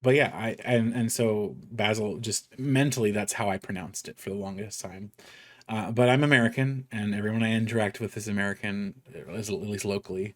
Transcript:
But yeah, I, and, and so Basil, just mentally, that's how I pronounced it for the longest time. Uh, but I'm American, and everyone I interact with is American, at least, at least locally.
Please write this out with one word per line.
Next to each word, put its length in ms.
But 140
yeah, 180
I, 220
and, 280
and 180
so 440
Basil, 460
just 420
mentally, 520
that's 220
how 160
I 80
pronounced 520
it 100
for 100
the 60
longest 460
time. 300
Uh, 220
but 180
I'm 140
American, 680
and 240
everyone 260
I 120
interact 480
with 160
is 100
American, 760
at 180
least, 160
at 120
least 240
locally. 500